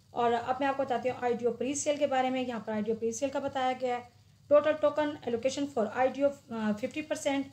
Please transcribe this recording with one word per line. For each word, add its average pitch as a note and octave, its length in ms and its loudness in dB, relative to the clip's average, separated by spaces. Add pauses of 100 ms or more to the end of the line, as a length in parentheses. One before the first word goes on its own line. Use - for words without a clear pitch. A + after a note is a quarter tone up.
(140)
और A#3 180 2
अब A#3 300 0
मैं C#4 60 2
आपको C4 160 0
बताती B3 260 -2
हूँ B3 80 -4
आईडीओ A#3 340 0
प्रीसेल C#4+ 460 -2
के C#4+ 100 2
बारे B3+ 220 2
में। B3+ 180 -2
यहाँ A#3 200 -6
पर A3 60 -4
आईडीओ G#3+ 220 0
प्रीसेल A3+ 340 -2
का C#4 100 -4
बताया C4+ 340 -2
गया B3 220 -2
है, A#3 140 -10 (420)
total D4 300 6
token D4 460 2
allocation C4 460 -2
for G#3+ 140 2
आईडीओ, C4 420 2
अ, A3 440 -2
फिफ्टी B3+ 280 -4
परसेंट, D4 520 -2